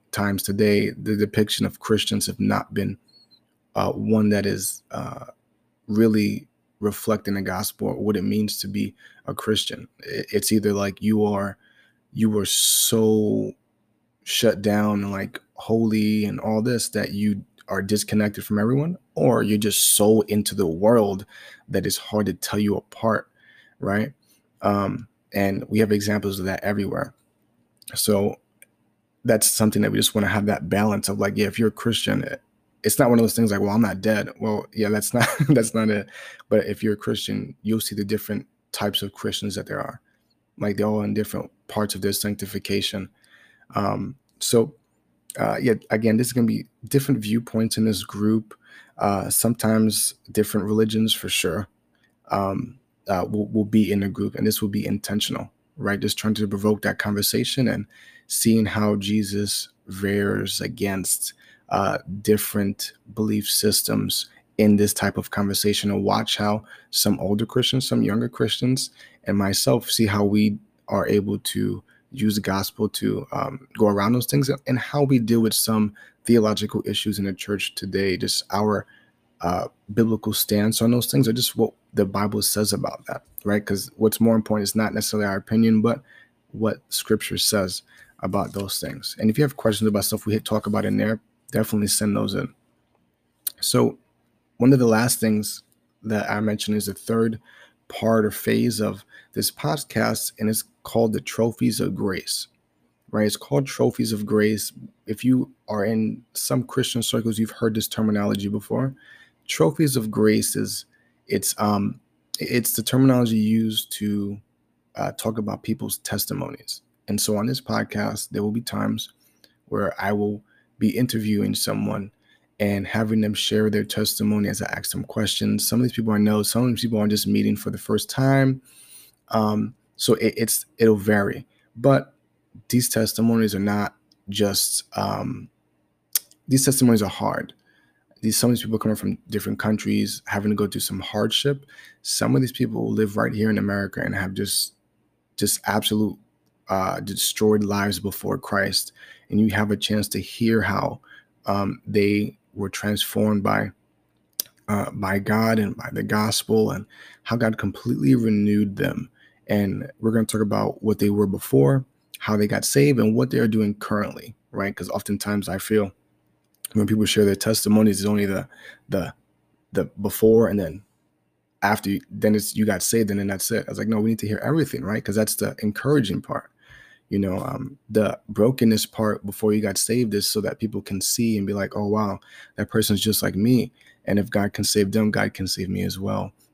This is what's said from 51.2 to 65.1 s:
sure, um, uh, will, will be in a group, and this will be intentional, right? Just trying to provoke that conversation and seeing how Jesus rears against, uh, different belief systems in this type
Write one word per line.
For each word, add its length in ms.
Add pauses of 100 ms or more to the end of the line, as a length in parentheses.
sure, 400 (640)
um, 480 (300)
uh, 180
will, 200
will 180
be 260
in 120
a 60
group, 260
and 120
this 140
will 80
be 160
intentional, 640 (260)
right? 220
Just 180
trying 180
to 120
provoke 360
that 160
conversation 680
and 200 (400)
seeing 380
how 300
Jesus 720 (180)
rears 720
against, 720 (360)
uh, 280 (240)
different 720 (200)
belief 360
systems 800 (280)
in 200
this 160
type 240